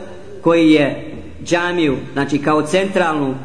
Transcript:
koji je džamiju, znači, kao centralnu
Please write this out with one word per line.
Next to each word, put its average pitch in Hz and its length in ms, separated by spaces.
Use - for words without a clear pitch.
koji 165 300
je 147 400
džamiju, 175 540
znači, 139 240
kao 151 240
centralnu 160 840